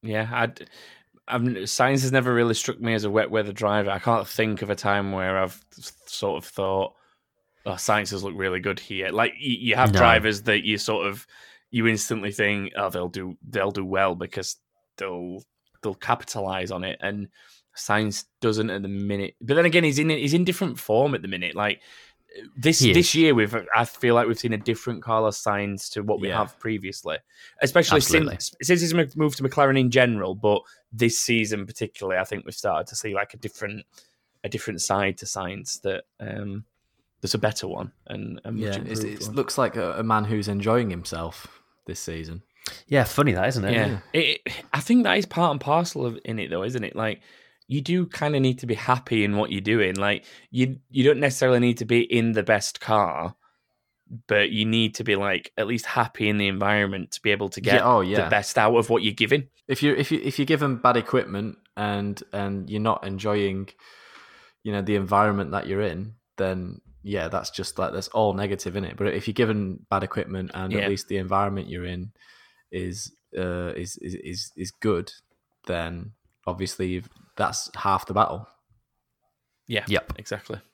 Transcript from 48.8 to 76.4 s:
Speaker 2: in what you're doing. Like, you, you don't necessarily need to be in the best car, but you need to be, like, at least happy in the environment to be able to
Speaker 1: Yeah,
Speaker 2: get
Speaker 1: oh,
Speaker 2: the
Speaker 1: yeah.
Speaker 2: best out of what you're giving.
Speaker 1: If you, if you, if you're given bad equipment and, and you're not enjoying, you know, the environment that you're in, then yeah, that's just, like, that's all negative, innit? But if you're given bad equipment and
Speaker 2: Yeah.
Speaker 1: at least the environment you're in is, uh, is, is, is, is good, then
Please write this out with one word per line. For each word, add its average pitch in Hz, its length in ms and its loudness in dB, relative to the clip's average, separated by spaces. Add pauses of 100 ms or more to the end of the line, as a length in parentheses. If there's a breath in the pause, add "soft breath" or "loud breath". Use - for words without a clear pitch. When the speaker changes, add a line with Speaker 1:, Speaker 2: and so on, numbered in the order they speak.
Speaker 2:
in 101 140 2
what 104 160 0
you're 98 80 -2
doing. 101 340 2
Like, 101 300 0 (260 loud breath)
you, 127 300 0 (100)
you 131 140 2
don't 139 160 6
necessarily 127 400 4
need 120 180 4
to 120 60 -4
be 120 160 4
in 117 320 2
the 107 100 2
best 101 380 0
car, 90 560 0 (920)
but 104 240 4
you 107 140 0
need 110 320 2
to 107 80 -6
be, 107 100 2
like, 98 420 -2
at 104 120 -2
least 117 180 -4
happy 113 420 -2
in 104 80 2
the 101 120 2
environment 98 640 0
to - 100 -14
be 104 80 2
able 101 200 0
to 92 120 -10
Speaker 1:
Yeah, 95 140 4
Speaker 2:
get 101 80 4
Speaker 1:
oh, 120 160 6
Speaker 2:
the 92 80 2
Speaker 1:
yeah. 98 200 0
Speaker 2:
best 104 300 0
out 110 180 6
of 113 140 2
what 107 140 2
you're 104 100 0
giving. 131 320 2 (220)
Speaker 1:
If 104 160 0
you, 147 100 6
if 139 160 0
you, 156 140 0
if 139 120 -2
you're 139 100 0
given 139 320 2
bad 123 180 4
equipment 110 640 -2 (180)
and, 101 440 -4 (120)
and 98 360 -6
you're 107 120 -4
not 110 260 0
enjoying, 98 600 -2 (960 soft breath)
you 107 80 -4
know, 101 100 -2
the 104 140 0
environment 101 560 2
that 98 160 -4
you're 98 140 -2
in, 98 320 -6 (240)
then 92 420 -4 (240)
yeah, 95 240 -4
that's - 220 -6
just, - 280 -8
like, - 140 -2
that's 95 160 -6
all 107 260 2
negative, 98 400 -4
innit? 98 220 -6
But 101 180 0
if 98 140 -4
you're 110 40 -4
given 104 560 0
bad 98 140 0
equipment 95 520 -6
and 95 180 -6
Speaker 2:
Yeah. 107 80 0
Speaker 1:
at 98 80 0
least 98 180 -2
the 98 120 -4
environment 98 500 -2
you're 87 180 -8
in 90 240 -8 (640 soft breath)
is, 90 400 -6 (260)
uh, 87 380 -4
is, 90 220 -10
is, 92 180 -10
is, - 400 -10
is 92 160 -8
good, 98 400 -2 (560)
then 87 460 -8 (340)